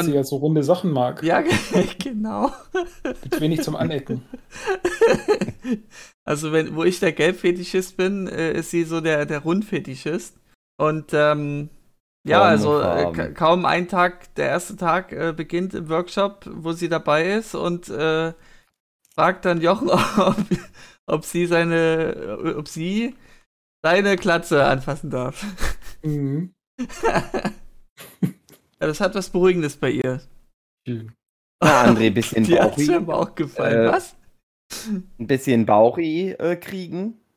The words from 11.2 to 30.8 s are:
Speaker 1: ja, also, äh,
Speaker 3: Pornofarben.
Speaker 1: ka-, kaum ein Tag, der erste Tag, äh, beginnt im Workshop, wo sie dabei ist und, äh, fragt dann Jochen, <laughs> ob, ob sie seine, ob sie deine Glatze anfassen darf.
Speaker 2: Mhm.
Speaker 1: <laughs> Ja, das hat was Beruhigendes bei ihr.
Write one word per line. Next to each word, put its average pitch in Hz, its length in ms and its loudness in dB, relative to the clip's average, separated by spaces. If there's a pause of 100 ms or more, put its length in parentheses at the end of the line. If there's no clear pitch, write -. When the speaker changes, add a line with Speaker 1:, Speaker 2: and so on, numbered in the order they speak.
Speaker 1:
ja, 165 160 4
also, 151 380 4
äh, - 40 2
Speaker 3:
Pornofarben. - 280 0 (220)
Speaker 1:
ka-, 160 120 0
kaum 175 200 4
ein 175 220 0
Tag, 180 480 -2
der 143 120 -2
erste 175 280 -4
Tag, 180 360 -2
äh, 160 240 -4
beginnt 170 380 -4
im 160 160 -8
Workshop, 196 600 -2
wo 165 220 -6
sie 165 160 -4
dabei 160 460 0
ist 220 200 -4
und, 175 360 -4
äh, 160 420 -2 (840)
fragt 180 300 0
dann 170 160 2
Jochen, 170 300 2
<laughs> 104 280 0
ob, - 180 4 (680)
ob 156 180 -2
sie 175 220 -2
seine, 165 1080 0
ob 147 120 -8
sie 208 460 -4 (680)
deine 190 340 4
Glatze 170 480 4
anfassen 139 460 0
darf. 127 340 -6 (580)
Speaker 2:
Mhm. 147 520 -4 (240)
Speaker 1:
<laughs> - 540 -2 (1500)
Ja, 156 80 -2
das 151 120 -4
hat 196 140 0
was 190 160 -6
Beruhigendes 175 460 2
bei 139 160 0
ihr. 127 280 -2 (680)